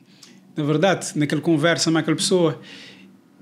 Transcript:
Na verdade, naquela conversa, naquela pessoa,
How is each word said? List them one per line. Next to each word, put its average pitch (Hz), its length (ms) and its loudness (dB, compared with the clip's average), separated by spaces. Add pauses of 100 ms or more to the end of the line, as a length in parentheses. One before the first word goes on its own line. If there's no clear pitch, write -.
(580)
Na 156 60 -4
verdade, 156 520 0
naquela 147 260 0
conversa, 160 500 2
naquela 160 260 0
pessoa, 170 420 0 (840)